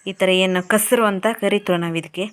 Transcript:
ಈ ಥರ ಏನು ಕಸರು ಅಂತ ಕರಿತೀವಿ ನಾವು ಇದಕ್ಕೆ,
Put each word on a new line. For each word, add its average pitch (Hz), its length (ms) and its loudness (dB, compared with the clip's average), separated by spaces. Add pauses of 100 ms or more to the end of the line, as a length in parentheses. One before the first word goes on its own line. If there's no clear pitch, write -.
ಈ 190 80 -6
ಥರ 185 160 0 (140)
ಏನು 185 160 2 (140)
ಕಸರು 226 320 2
ಅಂತ 196 200 -2 (160)
ಕರಿತೀವಿ 202 400 0
ನಾವು 170 140 -4
ಇದಕ್ಕೆ, 165 380 -6